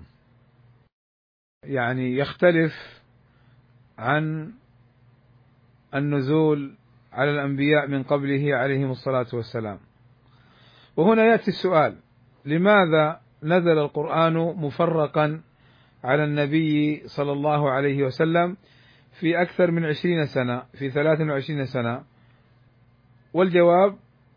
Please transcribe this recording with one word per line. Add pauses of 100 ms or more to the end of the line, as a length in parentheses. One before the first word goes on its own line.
(1600)
يعني
يختلف (960)
عن (1400)
النزول (380)
على
الأنبياء
من
قبله
عليهم
الصلاة
والسلام. (1160)
وهنا
يأتي
السؤال: (480)
لماذا (220)
نزل
القرآن
مفرقاً (640)
على
النبي
صلى
الله
عليه
وسلم (640)
في
أكثر
من
عشرين
سنة، (100)
في
ثلاث
وعشرين
سنة؟ (1300)
والجواب (400)